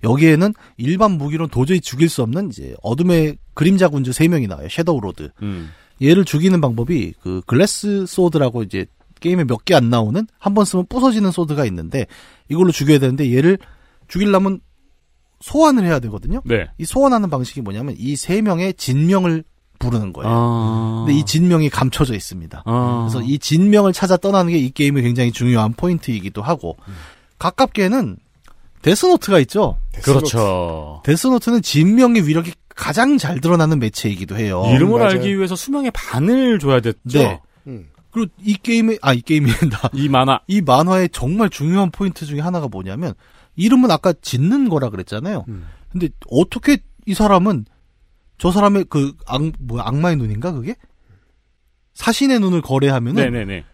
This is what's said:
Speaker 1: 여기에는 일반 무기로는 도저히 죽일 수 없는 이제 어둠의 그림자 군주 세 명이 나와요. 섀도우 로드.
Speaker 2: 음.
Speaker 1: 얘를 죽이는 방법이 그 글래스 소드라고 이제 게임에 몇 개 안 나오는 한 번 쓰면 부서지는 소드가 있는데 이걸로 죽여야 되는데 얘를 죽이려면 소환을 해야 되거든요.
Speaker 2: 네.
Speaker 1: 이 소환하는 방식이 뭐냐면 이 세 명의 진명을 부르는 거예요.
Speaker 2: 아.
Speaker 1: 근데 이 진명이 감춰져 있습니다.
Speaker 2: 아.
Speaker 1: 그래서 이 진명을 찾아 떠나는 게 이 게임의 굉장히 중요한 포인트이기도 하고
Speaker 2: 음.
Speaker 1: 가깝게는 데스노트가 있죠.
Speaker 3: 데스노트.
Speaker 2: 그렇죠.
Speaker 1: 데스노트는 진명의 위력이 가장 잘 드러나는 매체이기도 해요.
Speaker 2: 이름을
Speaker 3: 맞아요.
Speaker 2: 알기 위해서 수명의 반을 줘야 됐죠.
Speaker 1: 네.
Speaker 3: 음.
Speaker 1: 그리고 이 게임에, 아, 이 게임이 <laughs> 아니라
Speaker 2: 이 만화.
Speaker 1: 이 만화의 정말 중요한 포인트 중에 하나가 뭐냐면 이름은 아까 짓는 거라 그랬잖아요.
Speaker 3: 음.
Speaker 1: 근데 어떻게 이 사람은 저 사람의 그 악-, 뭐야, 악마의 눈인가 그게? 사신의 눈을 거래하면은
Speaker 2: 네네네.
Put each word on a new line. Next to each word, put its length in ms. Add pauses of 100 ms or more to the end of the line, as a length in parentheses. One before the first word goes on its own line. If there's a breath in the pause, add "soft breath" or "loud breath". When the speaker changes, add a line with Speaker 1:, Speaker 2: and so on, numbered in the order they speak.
Speaker 1:
여기에는 500 (240 soft breath)
일반 340
무기로는 400
도저히 300
죽일 280
수 140
없는 260
이제 320
어둠의 560 (160)
그림자 360
군주 240
세 160
명이 180
나와요. 240
섀도우 300
로드. 280 (120)
Speaker 2:
음. 280 (320 loud breath)
Speaker 1:
얘를 240
죽이는 360
방법이 600
그 240
글래스 600
소드라고 560
이제 220 (340)
게임에 240
몇 220
개 100
안 160
나오는 340 (140)
한 160
번 100
쓰면 220
부서지는 440
소드가 340
있는데 420 (420 loud breath)
이걸로 220
죽여야 260
되는데 380
얘를 240 (480 soft breath)
죽이려면 540 (800)
소환을 440
해야 140
되거든요. 460
Speaker 2:
네. 220 (120)
Speaker 1:
이 60
소환하는 440
방식이 320
뭐냐면 380
이 160
세 260
명의 320
진명을 680 (360)
부르는 340
거예요. 180
Speaker 2:
아. 720
Speaker 1:
근데 140
이 60
진명이 440
감춰져 460
있습니다. 500
Speaker 2:
아. 440
Speaker 1:
그래서 180
이 120
진명을 540
찾아 240
떠나는 360
게 60
이 120
게임의 320
굉장히 280
중요한 420
포인트이기도 680
하고 340 (100 loud breath)
Speaker 2:
음. 60 (520 loud breath)
Speaker 1:
가깝게는 720 (680)
데스노트가 560
있죠. 380 (160)
Speaker 3:
데스노트. 260 (120)
Speaker 2:
그렇죠. 720
Speaker 1:
데스노트는 600
진명의 640
위력이 240 (240)
가장 420
잘 240
드러나는 380
매체이기도 580
해요. 260 (100)
Speaker 2:
이름을 260
Speaker 3:
맞아요. 140
Speaker 2:
알기 240
위해서 180
수명의 360
반을 680
줘야 220
됐죠. 180 (180)
Speaker 1:
네. 240 (240)
Speaker 3:
음. 220 (240)
Speaker 1:
그리고 280
이 160
게임에, 460
아, 120
이 80
게임이 280
<laughs> 120
아니라 180 (140)
Speaker 2:
이 140
만화. 400
Speaker 1:
이 140
만화의 480
정말 400
중요한 400
포인트 380
중에 140
하나가 260
뭐냐면 460 (420 soft breath)
이름은 340
아까 320
짓는 480
거라 200
그랬잖아요. 580
Speaker 3:
음. 200 (240 soft breath)
Speaker 1:
근데 180 (200)
어떻게 480 (300)
이 80
사람은 500 (720)
저 140
사람의 380
그 240 (120)
악-, 340
뭐야, 280
악마의 300
눈인가 340
그게? 240 (1200)
사신의 440
눈을 220
거래하면은 680
Speaker 2:
네네네. 320 (100)